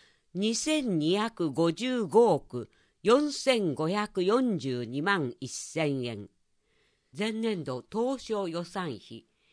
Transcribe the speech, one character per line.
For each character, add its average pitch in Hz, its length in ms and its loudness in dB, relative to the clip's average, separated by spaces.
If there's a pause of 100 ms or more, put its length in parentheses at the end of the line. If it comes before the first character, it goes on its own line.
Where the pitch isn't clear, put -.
(340)
二 214 220 0
千 262 440 0
二 165 180 2
百 208 340 -2
五 165 200 2
十 233 340 -2
五 196 280 6
億 123 360 -6 (340)
四 277 280 4
千 214 440 2
五 156 120 0
百 202 360 0
四 226 340 2
十 123 260 -4
二 131 200 -4
万 165 360 2
一 123 120 -10
千 139 540 -2
円。 104 220 -8 (880)
前 214 180 -4
年 220 300 -2
度 127 200 -6
当 240 340 -2
初 202 320 -4
予 170 140 -4
算 175 340 -6
比、 113 300 -18 (260)